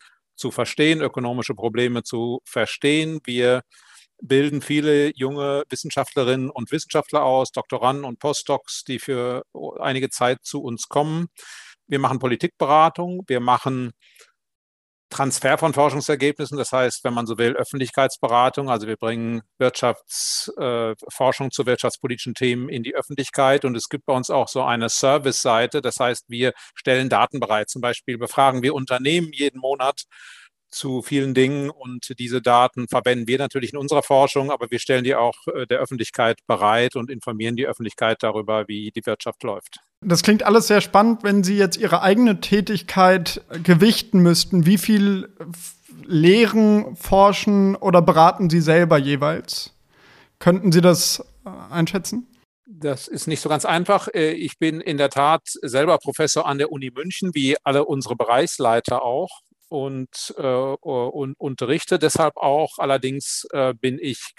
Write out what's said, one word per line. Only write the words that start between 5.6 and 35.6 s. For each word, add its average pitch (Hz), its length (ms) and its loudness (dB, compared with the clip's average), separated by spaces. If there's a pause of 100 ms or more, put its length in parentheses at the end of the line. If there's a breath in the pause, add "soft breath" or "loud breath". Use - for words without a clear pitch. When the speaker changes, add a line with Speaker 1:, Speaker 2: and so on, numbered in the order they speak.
Speaker 1:
Wissenschaftlerinnen 131 800 -2
und 120 220 -10
Wissenschaftler 151 520 -2
aus, 131 280 0
Doktoranden 131 520 -4
und 123 160 -12
Postdocs, - 640 -4
die 127 140 -8
für 127 440 -6 (360)
einige 131 300 -4
Zeit 127 320 0
zu - 200 -10
uns 117 280 -10
kommen. 156 380 -2 (600 loud breath)
Wir 139 120 -2
machen 131 200 -2
Politikberatung, 160 1080 0
wir 127 120 -2
machen 123 540 -2 (1160 soft breath)
Transfer 139 480 0
von 156 160 0
Forschungsergebnissen, 143 840 0
das 127 160 -6
heißt, 127 320 -2
wenn 123 80 -2
man 120 140 -4
so 110 100 -6
will, 117 180 0
Öffentlichkeitsberatung. 131 1120 0
Also 107 180 -4
wir 110 100 -6
bringen 117 440 -6 (160)
Wirtschafts-, - 1000 -2
äh, 117 380 -4 (120)
Forschung 131 420 -2
zu 127 160 -4
wirtschaftspolitischen 123 680 -4
Themen 123 340 -2
in 120 160 -8
die 127 100 -10
Öffentlichkeit. 139 720 0
Und 123 140 -2
es - 100 -8
gibt - 180 -10
bei 147 60 -2
uns 127 180 -2
auch 131 200 0
so 131 140 -4
eine 120 260 -2
Service-Seite, 135 920 0
das 123 200 -4
heißt, 123 260 -2
wir 120 240 -2 (240 loud breath)
stellen 131 320 0
Daten 117 320 2
bereit. 107 300 -2
Zum 127 120 -10
Beispiel 120 360 -4
befragen 127 460 0
wir 147 120 0
Unternehmen 139 560 -2
jeden 135 300 -4
Monat 135 420 -2 (640 loud breath)
zu 127 320 -6
vielen 135 320 -2
Dingen 139 360 2
und 127 500 -16
diese 123 220 -4
Daten 123 480 2
verwenden 123 400 0
wir 127 80 0
natürlich 131 340 -6
in 143 80 -8
unserer 143 240 0
Forschung, 139 480 2
aber 120 180 -6
wir 120 100 -4
stellen 127 260 0
die 131 100 0
auch, 117 320 -2
äh, 135 180 -6